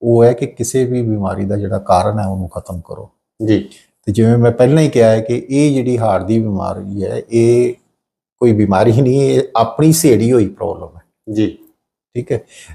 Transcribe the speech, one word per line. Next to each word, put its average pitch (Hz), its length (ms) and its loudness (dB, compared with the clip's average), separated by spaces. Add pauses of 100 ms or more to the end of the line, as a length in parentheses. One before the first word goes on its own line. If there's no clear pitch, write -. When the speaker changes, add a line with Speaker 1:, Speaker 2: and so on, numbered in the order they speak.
Speaker 1:
ਉਹ 117 220 4
ਹੈ 117 80 6
ਕਿ - 140 -4
ਕਿਸੇ 127 380 -4
ਵੀ 123 180 -4
ਬਿਮਾਰੀ 98 420 -4
ਦਾ 101 120 -4
ਜਿਹੜਾ 101 220 -4
ਕਾਰਨ 104 400 0
ਹੈ, 101 80 -4
ਉਹਨੂੰ 92 220 -6
ਖਤਮ 92 320 -12
ਕਰੋ। - 300 -16 (340)
Speaker 2:
ਜੀ। 107 140 2 (480)
Speaker 1:
ਤੇ 107 60 -2
ਜਿਵੇਂ 113 260 2
ਮੈਂ 117 140 4
ਪਹਿਲਾਂ 131 300 4
ਹੀ 151 60 2
ਕਿਹਾ 117 220 4
ਹੈ 110 100 2
ਕਿ 120 300 -6
ਇਹ 143 240 2
ਜਿਹੜੀ 123 240 -2
ਹਾਰਟ 104 240 -2
ਦੀ 110 200 0
ਬਿਮਾਰੀ 98 640 -6
ਹੈ, 107 180 -6 (100)
ਇਹ 120 420 2 (640)
ਕੋਈ 120 140 2
ਬਿਮਾਰੀ 107 400 2
ਹੀ 120 100 2
ਨਹੀਂ, 131 200 2
ਇਹ 135 200 0 (140)
ਆਪਣੀ 147 360 2
ਸੇੜੀ 120 400 2
ਹੋਈ 110 160 2
ਪ੍ਰੋਬਲਮ 92 480 -10
ਹੈ। 85 60 -20 (300)
Speaker 2:
ਜੀ। 104 260 -4 (560)
Speaker 1:
ਠੀਕ 120 180 -8
ਹੈ, 123 80 -6 (340)